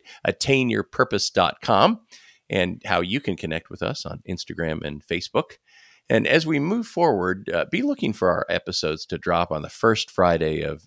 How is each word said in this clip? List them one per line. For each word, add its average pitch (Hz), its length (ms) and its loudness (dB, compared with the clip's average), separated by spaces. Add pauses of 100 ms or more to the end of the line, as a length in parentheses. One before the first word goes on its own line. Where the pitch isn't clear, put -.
(240)
attain 131 460 2
your 107 140 0
purpose - 460 -2
dot - 320 2
com, 127 380 4 (500)
and 90 360 0
how 87 160 0
you 95 200 -2
can 92 140 -4
connect 80 340 -6
with - 140 -10
us - 220 -4
on 80 220 -12
Instagram 82 560 -6
and 73 220 -10
Facebook. - 520 -4 (520)
And - 180 2
as 160 180 2
we 156 140 0
move 208 260 -2
forward, 98 640 0
uh, 85 220 0
be 113 100 -2
looking 277 300 -2
for 95 180 0
our - 200 2
episodes 87 560 -4
to 87 120 -6
drop 87 320 0
on 78 120 -4
the 82 80 -8
first - 420 0
Friday 82 500 2
of 76 260 -6